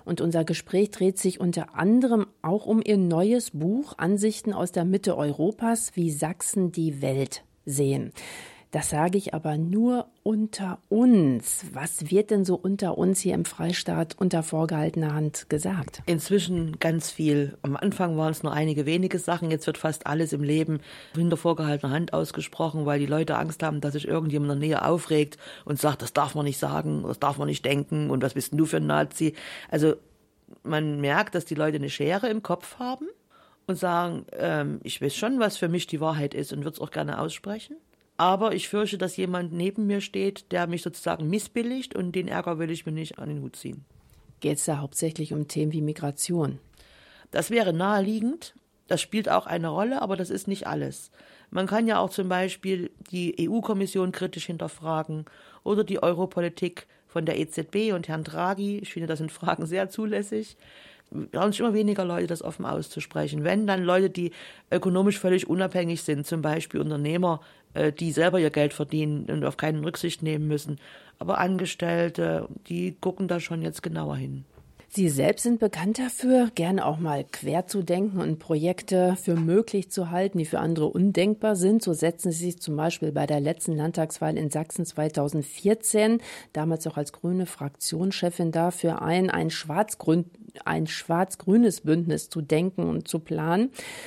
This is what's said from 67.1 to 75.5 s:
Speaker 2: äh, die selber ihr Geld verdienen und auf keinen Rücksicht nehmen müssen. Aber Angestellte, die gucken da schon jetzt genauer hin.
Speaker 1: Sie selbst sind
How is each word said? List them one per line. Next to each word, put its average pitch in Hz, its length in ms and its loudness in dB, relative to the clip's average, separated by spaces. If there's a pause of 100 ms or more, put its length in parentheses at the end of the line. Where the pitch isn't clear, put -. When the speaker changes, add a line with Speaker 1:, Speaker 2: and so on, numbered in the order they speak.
Speaker 2:
äh, 156 180 2
die 156 220 -2
selber 170 260 4
ihr 156 100 4
Geld 147 220 2
verdienen 151 580 -2
und 151 140 -2
auf 143 140 -2
keinen 156 260 -2
Rücksicht 165 400 -4
nehmen 151 240 0
müssen. 151 320 -2 (400)
Aber 175 200 0
Angestellte, 170 1080 0 (220)
die 175 320 -4
gucken 185 260 -2
da 175 140 -2
schon 165 200 -6
jetzt 160 220 -6
genauer 156 320 -4
hin. 135 300 -8 (480)
Speaker 1:
Sie 185 140 4
selbst 143 360 2
sind 240 180 2